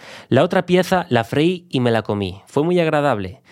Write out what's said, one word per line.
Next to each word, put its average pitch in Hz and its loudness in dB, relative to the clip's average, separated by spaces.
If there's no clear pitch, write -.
"La 135 4
otra 185 0
pieza 180 0
la 117 2
freí 170 0
y 135 -2
me 120 2
la 110 2
comí. 101 -6
Fue - -2
muy 175 0
agradable. 143 -2